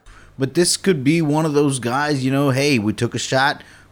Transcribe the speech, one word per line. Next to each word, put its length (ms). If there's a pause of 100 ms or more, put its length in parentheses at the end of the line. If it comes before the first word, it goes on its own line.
(380)
But 160
this 220
could 280
be 180
one 220
of 100
those 240
guys, 460
you 60
know, 200
hey, 280
we 140
took 220
a 40
shot. 440 (300)